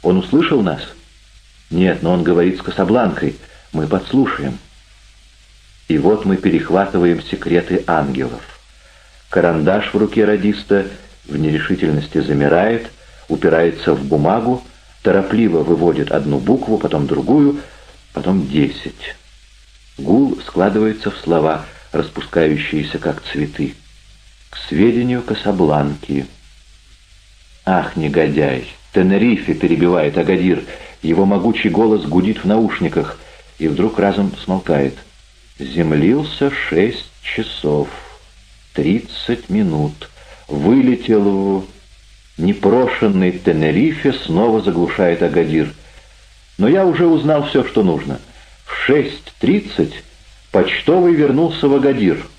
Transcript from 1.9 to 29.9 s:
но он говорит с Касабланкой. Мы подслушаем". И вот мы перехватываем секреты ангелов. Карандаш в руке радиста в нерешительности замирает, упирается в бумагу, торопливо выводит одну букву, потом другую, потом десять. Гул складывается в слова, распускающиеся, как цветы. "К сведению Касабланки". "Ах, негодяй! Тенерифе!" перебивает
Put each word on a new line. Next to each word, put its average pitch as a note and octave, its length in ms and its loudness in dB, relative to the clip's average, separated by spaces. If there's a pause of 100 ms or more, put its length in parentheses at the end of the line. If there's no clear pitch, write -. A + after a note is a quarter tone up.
но E2+ 80 0
он F2+ 100 2
говорит F2 380 2
с - 20 -12
Касабланкой. G#2 760 0 (360)
Мы D#2 160 -4
подслушаем". F#2 720 -2 (1300)
И D#2 80 2
вот F#2+ 280 2
мы F#2+ 120 2
перехватываем F2 840 2
секреты E2+ 640 -2
ангелов. C2 540 -2 (880)
Карандаш E2+ 640 0
в - 40 0
руке G#2+ 260 2
радиста G2+ 640 0 (380)
в D2 100 -10
нерешительности D2+ 880 -2
замирает, D2 680 2 (380)
упирается D#2+ 680 2
в C#2 100 -2
бумагу, G2+ 600 0 (380)
торопливо G2 580 2
выводит E2 520 0
одну C#2+ 280 -2
букву, - 380 0
потом - 280 -2
другую, C#3+ 540 2 (540)
потом F2+ 340 -2
десять. - 680 -4 (840)
Гул C3+ 500 0
складывается G#2 640 0
в - 60 -14
слова, D#2 480 0 (260)
распускающиеся, D#2 1040 -2
как D2+ 240 -4
цветы. - 540 -6 (720)
"К - 80 -18 (120)
сведению A#2+ 520 2
Касабланки". D2 1080 -2 (1400)
"Ах, - 320 0
негодяй! D2 720 0 (240)
Тенерифе!" G2 600 2
перебивает E2 640 2